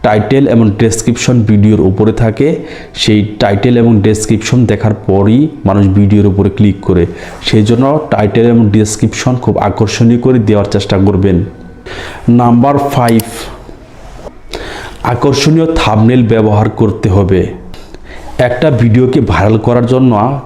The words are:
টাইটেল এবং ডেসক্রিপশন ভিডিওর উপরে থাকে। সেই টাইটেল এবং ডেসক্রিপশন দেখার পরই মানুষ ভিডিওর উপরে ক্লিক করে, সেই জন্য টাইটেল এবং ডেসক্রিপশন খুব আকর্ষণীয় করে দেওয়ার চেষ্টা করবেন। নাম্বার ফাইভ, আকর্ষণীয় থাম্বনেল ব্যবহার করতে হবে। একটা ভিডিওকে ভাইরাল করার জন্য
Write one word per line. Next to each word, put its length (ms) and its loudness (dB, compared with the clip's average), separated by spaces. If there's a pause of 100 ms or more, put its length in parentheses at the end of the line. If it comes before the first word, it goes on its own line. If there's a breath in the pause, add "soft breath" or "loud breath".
টাইটেল 360 2 (100)
এবং 120 4 (160)
ডেসক্রিপশন 540 0 (140)
ভিডিওর 400 4
উপরে 320 0
থাকে। 260 0 (560 loud breath)
সেই 160 2 (220)
টাইটেল 400 0
এবং 120 4 (120)
ডেসক্রিপশন 540 0 (120)
দেখার 240 0 (120)
পরই 320 2 (280)
মানুষ 180 2 (120)
ভিডিওর 340 2
উপরে 260 0
ক্লিক 200 2 (100)
করে, 160 2 (440 loud breath)
সেই 220 2
জন্য 160 2 (280)
টাইটেল 400 2
এবং 100 4 (120)
ডেসক্রিপশন 580 -2 (100)
খুব 120 0 (120)
আকর্ষণীয় 580 0
করে 120 4 (100)
দেওয়ার 260 2
চেষ্টা 320 -2
করবেন। 320 2 (1040 loud breath)
নাম্বার 340 4 (180)
ফাইভ, 300 2 (1900 loud breath)
আকর্ষণীয় 540 0 (120)
থাম্বনেল 420 2 (120)
ব্যবহার 340 2 (120)
করতে 360 0
হবে। 260 2 (1040 loud breath)
একটা 200 -2 (140)
ভিডিওকে 380 2 (120)
ভাইরাল 260 2 (100)
করার 260 0
জন্য 180 2 (340)